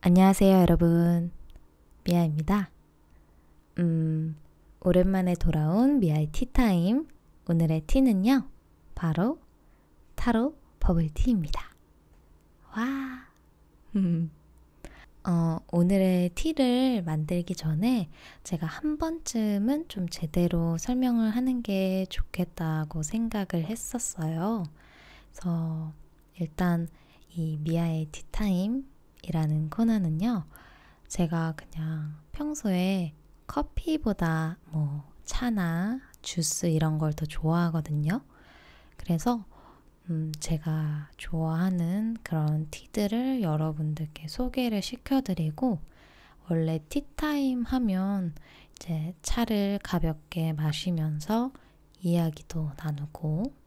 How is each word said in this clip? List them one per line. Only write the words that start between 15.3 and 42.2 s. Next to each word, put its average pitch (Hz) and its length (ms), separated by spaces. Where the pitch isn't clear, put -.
오늘의 180 640
티를 254 680
만들기 160 500
전에 170 560
제가 165 200
한 302 320
번쯤은 277 920
좀 180 180
제대로 170 680
설명을 240 540
하는 247 300
게 190 480
좋겠다고 156 960
생각을 202 640
했었어요. 185 1000
그래서 160 580
일단 170 480
이 160 280
미아의 160 560
티타임이라는 175 1600
코너는요, 208 760
제가 160 480
그냥 156 580
평소에 190 840
커피보다 180 1120
뭐 147 320
차나 208 720
주스 - 460
이런 156 300
걸 156 160
더 156 120
좋아하거든요. 160 960
그래서, 202 500
음, 160 300
제가 156 760
좋아하는 175 1080